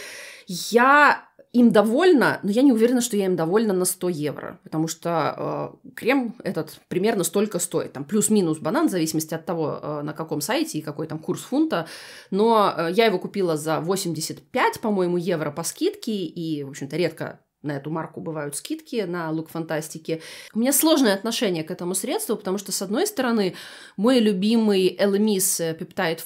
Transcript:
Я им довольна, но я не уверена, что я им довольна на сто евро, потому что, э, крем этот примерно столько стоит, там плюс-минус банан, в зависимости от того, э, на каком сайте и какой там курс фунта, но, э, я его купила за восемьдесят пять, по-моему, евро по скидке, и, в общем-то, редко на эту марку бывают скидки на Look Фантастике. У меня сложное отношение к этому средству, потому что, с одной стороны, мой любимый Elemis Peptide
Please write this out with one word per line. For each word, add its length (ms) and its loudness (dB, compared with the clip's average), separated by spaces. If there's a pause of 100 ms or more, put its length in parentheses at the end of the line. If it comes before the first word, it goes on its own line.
(480)
Я 760 4 (280)
им 200 6
довольна, 720 6
но 80 0
я 100 2
не 100 8
уверена, 300 4
что 160 -2
я 80 2
им 100 2
довольна 380 2
на 120 2
сто 220 -2
евро, 560 -6
потому 240 -2
что, 840 -4 (120)
э, 120 -20
крем 480 0
этот 360 -6 (100)
примерно 340 0
столько 340 -2
стоит, 360 -4
там 120 -10
плюс-минус 540 2
банан, 280 0
в 40 -2
зависимости 420 -2
от 120 -8
того, 360 -4
э, 220 -6
на 100 -8
каком 280 -6
сайте 360 -4
и 40 -4
какой 260 -8
там 100 -8
курс 240 -6
фунта, 460 0 (420)
но, 480 4
э, 140 0
я 140 4
его 120 4
купила 400 -2
за 220 -2
восемьдесят 720 -4
пять, 280 0
по-моему, 380 0
евро 320 -2
по 140 -8
скидке, 480 -4
и, 520 -6
в 60 -10
общем-то, 280 -10
редко 420 -4 (240)
на 140 -6
эту 120 -10
марку 320 -8
бывают 340 -8
скидки 520 -6
на 240 -6
Look 180 -6
Фантастике. 720 -8 (320)
У 60 -4
меня 120 2
сложное 440 4
отношение 480 -2
к 80 -10
этому 240 -6
средству, 400 -4
потому 240 -4
что, 120 -10
с 120 -6
одной 240 -2
стороны, 480 0 (420)
мой 220 4
любимый 760 2
Elemis 800 0
Peptide 500 -4